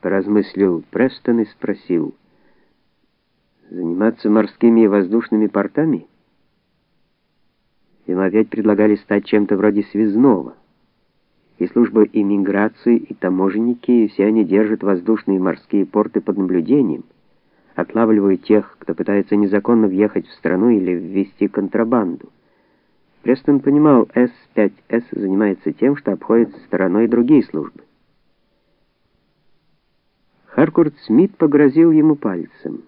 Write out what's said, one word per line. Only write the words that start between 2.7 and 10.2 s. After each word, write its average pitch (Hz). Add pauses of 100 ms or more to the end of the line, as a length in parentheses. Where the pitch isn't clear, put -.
«Заниматься 90
морскими 113
и 110
воздушными 104
портами?» 101 (2000)
Ему 92
опять 104
предлагали 104
стать 101
чем-то 104
вроде 101
связного. 104 (1000)